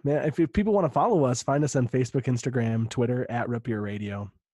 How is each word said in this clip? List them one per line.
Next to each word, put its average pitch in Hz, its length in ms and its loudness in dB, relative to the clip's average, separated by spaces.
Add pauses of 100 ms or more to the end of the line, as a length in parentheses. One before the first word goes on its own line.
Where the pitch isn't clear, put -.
man. 143 220 0
If, 156 140 -2
if 165 120 2
people 208 220 2
wanna 185 160 4
follow 170 340 2
us, 123 180 0
find 143 220 2
us 147 120 -2
on 127 120 4
Facebook, 127 380 0
Instagram, 117 640 0
Twitter, 123 400 0
at 117 180 -2
Root 117 160 -4
Beer 110 180 -4
Radio. 101 480 -6 (240)